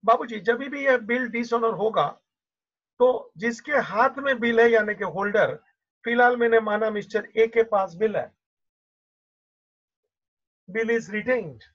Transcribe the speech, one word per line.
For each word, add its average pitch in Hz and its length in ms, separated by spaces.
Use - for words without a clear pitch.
बाबूजी 233 380
जब 233 180
भी 277 260
यह 262 140
बिल 233 300
डिसऑनर 233 460
होगा 190 320
तो 247 380
जिसके 233 400
हाथ 214 300
में 277 220
बिल 233 200
है 233 120
यानी 208 240
कि 202 100
होल्डर, 190 500
फिलहाल 240 320
मैंने 233 240
माना 214 300
मिस्टर 208 360
ए 226 100
के 226 180
पास 190 300
बिल 208 220
है, 120 140
bill 220 220
is 226 180
retained 208 540